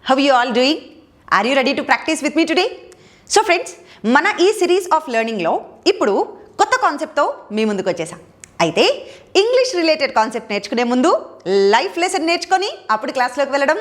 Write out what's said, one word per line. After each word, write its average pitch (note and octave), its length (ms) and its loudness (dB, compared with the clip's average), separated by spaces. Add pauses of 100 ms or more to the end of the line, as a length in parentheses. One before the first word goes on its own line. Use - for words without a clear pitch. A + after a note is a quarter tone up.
how C4 160 2
you C#4 140 2
all B3 200 0
doing? C4+ 200 2 (580)
Are G3+ 120 0
you C4+ 120 0
ready B3+ 180 0
to D4 120 -6
practice D4 360 -2
with D4+ 140 -2
me E4 100 2
today? F4+ 160 0 (680)
So G4+ 140 4
friends, F4+ 220 0 (460)
మన D#4 100 4 (200)
ఈ - 20 6 (140)
series F4+ 240 2 (100)
of D#4 80 -2 (100)
learning-లో A3 400 -2 (380)
ఇప్పుడు A3 240 0 (460)
కొత్త A4+ 120 2 (100)
కాన్సెప్ట్తో D#4 420 -2 (300)
మీ G#3+ 140 0
ముందుకు F#3+ 220 -2
వచ్చేసాం. D#3+ 280 -8 (440)
అయితే F3+ 220 2 (580)
ఇంగ్లీష్ B4+ 360 2
రిలేటెడ్ D#4 400 0
కాన్సెప్ట్ A3 340 -4
నేర్చుకునే A3+ 380 -2
ముందు B3+ 200 4 (640)
లైఫ్ E4+ 280 0
లెసన్ F4+ 280 -2
నేర్చుకొని F#4 380 0 (260)
అప్పుడు C#4+ 240 -6
క్లాస్లోకి C#4 360 -2
వెళ్ళడం C#4+ 260 0